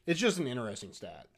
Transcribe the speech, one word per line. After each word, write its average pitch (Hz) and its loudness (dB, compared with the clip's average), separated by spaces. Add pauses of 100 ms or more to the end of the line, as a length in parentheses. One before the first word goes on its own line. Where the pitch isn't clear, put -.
it's 170 2
just 214 6
an 160 0
interesting 107 -4
stat. 82 -14